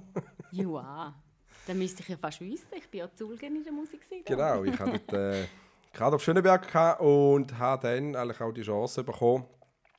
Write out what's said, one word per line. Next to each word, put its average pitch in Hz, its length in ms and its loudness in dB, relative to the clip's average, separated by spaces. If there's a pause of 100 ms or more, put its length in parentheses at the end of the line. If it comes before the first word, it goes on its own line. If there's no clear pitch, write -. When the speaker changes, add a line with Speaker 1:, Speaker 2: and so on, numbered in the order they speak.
(260)
Speaker 1:
<laughs> - 260 -20
Speaker 2:
Joa, 151 640 -8 (540)
dann 185 120 -4
müsste 185 220 -6
ich - 80 -16
ja 175 80 -10
fast 156 220 -8
wissen. 202 280 -12 (100)
Ich 302 120 -16
bin 196 100 -12
ja 175 140 -10
zu 220 140 -12
Ulgen 285 300 -10
in 302 60 -8
der 311 100 -12
Musik 302 340 -10
gewesen, 370 180 -14
Speaker 1:
Genau, 127 380 0
ich 98 160 -2
hatte 104 200 -2
Speaker 2:
<laughs> - 80 -14
Speaker 1:
dort, - 60 -6
äh, 98 320 -2 (460)
Kadolf 139 320 0
Schönenberg 185 440 4
gehabt 165 340 2
und 143 560 6
habe 127 300 0
dann 135 280 -2
eigentlich 120 260 -4
auch 113 100 -2
die 113 100 -8
Chance 107 420 -2
bekommen, 123 420 2 (540)